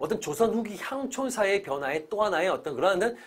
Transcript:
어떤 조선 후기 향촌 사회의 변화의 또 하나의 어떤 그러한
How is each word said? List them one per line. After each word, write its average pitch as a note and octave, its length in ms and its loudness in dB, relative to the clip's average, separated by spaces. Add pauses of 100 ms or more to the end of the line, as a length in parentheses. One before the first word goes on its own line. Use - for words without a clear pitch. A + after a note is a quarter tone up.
어떤 D#3 200 -2
조선 G3 320 0
후기 G#3 280 -2
향촌 C4 500 -4
사회의 G3 320 2
변화의 C#3+ 480 -2
또 G#3 140 2
하나의 F#3 240 2
어떤 D3+ 260 -2
그러한 F#3+ 420 2 (100)